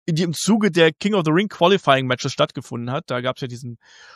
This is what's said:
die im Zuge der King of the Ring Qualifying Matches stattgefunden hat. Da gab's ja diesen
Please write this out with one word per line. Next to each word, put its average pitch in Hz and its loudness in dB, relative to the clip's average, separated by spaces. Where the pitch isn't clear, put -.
die 165 -2
im 170 -2
Zuge 202 2
der 160 4
King 202 -4
of 190 0
the 156 2
Ring 190 2
Qualifying 143 2
Matches 127 -4
stattgefunden 123 -4
hat. 151 -8
Da 123 -4
gab's 127 -6
ja 135 -8
diesen 120 -14